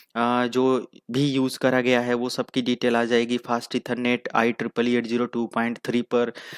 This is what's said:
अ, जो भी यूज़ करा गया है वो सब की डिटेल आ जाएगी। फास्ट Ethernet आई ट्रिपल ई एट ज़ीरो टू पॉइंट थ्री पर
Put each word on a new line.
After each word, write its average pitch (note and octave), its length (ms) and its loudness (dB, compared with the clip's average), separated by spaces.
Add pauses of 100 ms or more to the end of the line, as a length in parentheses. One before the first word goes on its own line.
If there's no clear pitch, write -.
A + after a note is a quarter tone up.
(160)
अ, B2 300 2
जो B2+ 400 2 (240)
भी C3+ 160 2
यूज़ C3 320 0
करा B2+ 220 2
गया B2 200 4
है B2 140 0
वो B2 140 -2
सब B2 180 -4
की - 160 -2
डिटेल A#2+ 340 0
आ A#2 80 2
जाएगी। A#2+ 340 2
फास्ट A#2+ 380 -4
Ethernet B2 580 -2
आई A#2 180 4
ट्रिपल A#2 360 -2
ई A#2+ 80 2
एट A#2 100 -2
ज़ीरो A#2 200 0
टू A#2 200 -4
पॉइंट A#2 320 -4
थ्री A#2+ 240 -2
पर A#2+ 300 0 (260)